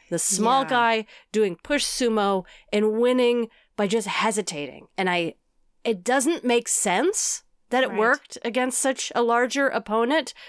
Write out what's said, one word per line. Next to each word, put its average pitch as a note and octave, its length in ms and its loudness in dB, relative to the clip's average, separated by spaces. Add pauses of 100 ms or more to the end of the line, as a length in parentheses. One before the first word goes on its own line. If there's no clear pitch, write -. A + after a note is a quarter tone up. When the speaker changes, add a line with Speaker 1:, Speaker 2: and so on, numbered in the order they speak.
(100)
Speaker 1:
The E3+ 80 -2
small A3+ 460 2
Speaker 2:
Yeah. - 60 -6
Speaker 1:
guy A3+ 360 2 (240)
doing G#3 320 0
push D4 220 0
sumo G3+ 600 0 (280)
and G#3+ 280 2
winning A#3+ 480 2 (280)
by G#3 100 0
just G3+ 220 -2
hesitating. F#3 800 -4 (100)
And F#3+ 100 0
I, F3 280 -2 (480)
it G#3+ 200 -4
doesn't C4+ 400 0
make A#3+ 240 0
sense - 760 0 (260)
that B3+ 140 2
it A3 60 -2
Speaker 2:
Right. F#3 80 -6
Speaker 1:
worked B3 460 0
against B3+ 340 -2
such C4+ 360 -2
a A#3 80 0
larger B3 460 2
opponent, A3+ 680 -2 (140)